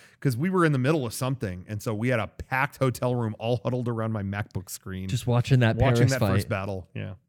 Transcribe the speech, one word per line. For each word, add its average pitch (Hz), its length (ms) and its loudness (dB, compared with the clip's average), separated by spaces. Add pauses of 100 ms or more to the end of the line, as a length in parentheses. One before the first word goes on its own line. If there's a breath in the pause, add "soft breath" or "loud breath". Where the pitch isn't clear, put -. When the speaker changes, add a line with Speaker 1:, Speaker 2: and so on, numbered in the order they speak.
(220 soft breath)
Speaker 1:
'cause 127 160 0
we 165 120 0
were 185 140 4
in 156 80 6
the 139 60 2
middle 131 280 2
of 107 80 -6
something, 110 540 -4
and 104 140 -6
so 117 120 -4
we 107 140 -2
had 123 120 2
a 101 80 -2
packed - 500 -4
hotel 127 380 0
room 110 220 -2
all 117 260 -2
huddled 123 260 -2
around 113 240 -2
my 104 100 -4
MacBook 98 460 -6
screen. 95 400 -8
Speaker 2:
Just 117 180 -4
watching 120 320 4
that 113 160 4
Speaker 1:
Watching 120 220 4 (100)
Speaker 2:
Paris 135 60 2
Speaker 1:
that 127 60 0
Speaker 2:
fight. 107 160 2
Speaker 1:
first 98 140 0
battle. 98 460 -6
Yeah, 101 200 -8 (140)